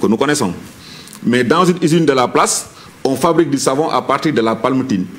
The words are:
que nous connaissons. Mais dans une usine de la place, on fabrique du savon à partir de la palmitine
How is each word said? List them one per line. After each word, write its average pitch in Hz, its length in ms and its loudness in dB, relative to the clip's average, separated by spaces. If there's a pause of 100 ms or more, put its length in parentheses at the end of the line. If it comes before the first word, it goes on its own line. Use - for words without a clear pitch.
que 98 60 0
nous 104 100 2
connaissons. 135 360 0 (680)
Mais 123 220 2
dans 160 200 2
une 175 180 0
usine 165 240 2
de 139 60 2
la 127 160 2
place, 180 380 0 (360)
on 135 140 0
fabrique 165 340 2
du 139 80 0
savon 139 320 0
à 123 120 0
partir 143 320 0
de 127 60 0
la 113 140 0
palmitine 127 520 -2 (120)